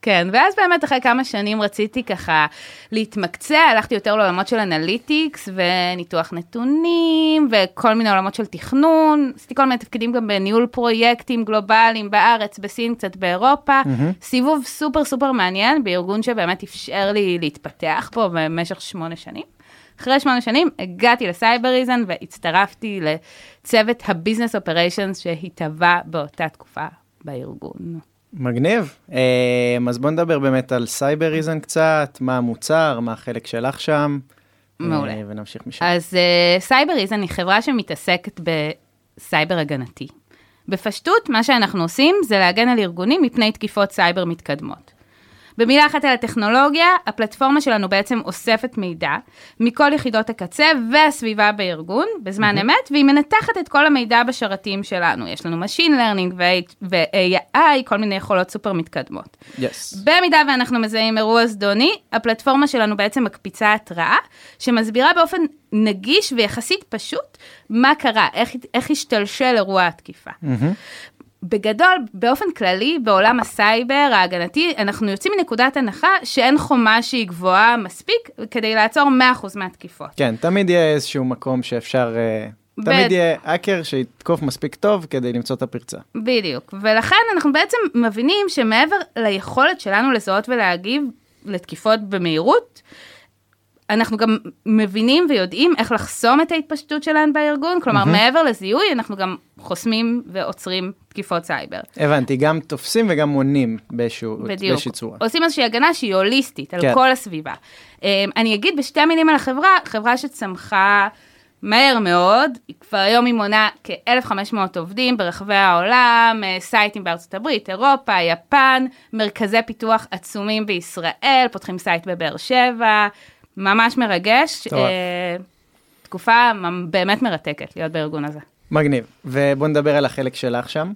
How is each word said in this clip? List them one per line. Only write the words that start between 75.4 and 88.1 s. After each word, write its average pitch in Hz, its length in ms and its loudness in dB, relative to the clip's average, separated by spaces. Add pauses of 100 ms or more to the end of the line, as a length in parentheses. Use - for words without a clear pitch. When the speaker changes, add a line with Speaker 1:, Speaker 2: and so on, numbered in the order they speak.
Speaker 1:
הנחה 247 300 -2 (160)
שאין 269 340 2
חומה 233 440 2
שהיא 233 260 -4
גבוהה 185 500 2
מספיק 381 520 -4 (220)
כדי 220 240 -4
לעצור 226 340 2
מאה 254 220 6
אחוז 208 260 -6
מהתקיפות. 180 580 -14
Speaker 2:
כן, 117 240 0
תמיד 185 300 0
יהיה 165 240 4
איזשהו 135 320 -2
מקום 127 380 -4
שאפשר, 120 540 -2
אה, 110 300 -2 (300)
Speaker 1:
בד- 214 80 -8
Speaker 2:
תמיד 185 260 2
יהיה 170 320 2
האקר 175 400 -2
שיתקוף 147 580 -4
מספיק - 340 -6
טוב 202 340 0
כדי 123 240 -4
למצוא 120 220 -4
את - 60 -8
הפרצה. - 360 -10 (180)
Speaker 1:
בדיוק, 214 640 -4
ולכן 220 340 2 (200)
אנחנו 294 180 2
בעצם 392 240 0 (180)
מבינים 240 540 0